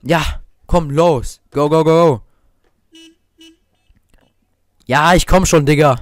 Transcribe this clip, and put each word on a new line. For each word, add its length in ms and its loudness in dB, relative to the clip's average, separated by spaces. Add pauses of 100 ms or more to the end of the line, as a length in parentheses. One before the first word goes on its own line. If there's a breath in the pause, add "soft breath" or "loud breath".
Ja, 200 -2 (440)
komm, 240 -2
los, 500 -2 (100)
go, 180 -2
go, 160 2
go, 220 2
go. 140 0 (2750)
Ja, 280 0
ich 120 0
komm 180 2
schon, 220 0
Digga. 360 2